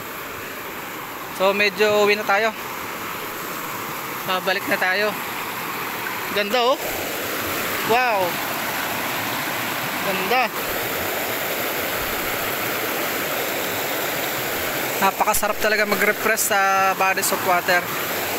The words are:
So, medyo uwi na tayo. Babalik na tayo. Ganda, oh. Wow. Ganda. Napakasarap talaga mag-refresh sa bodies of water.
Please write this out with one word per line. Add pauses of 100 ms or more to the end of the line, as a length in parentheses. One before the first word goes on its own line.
(1300)
So,
medyo
uwi
na
tayo. (1800)
Babalik
na
tayo. (1200)
Ganda,
oh. (1120)
Wow. (1800)
Ganda. (4000)
Napakasarap
talaga
mag-refresh
sa
bodies
of
water. (600)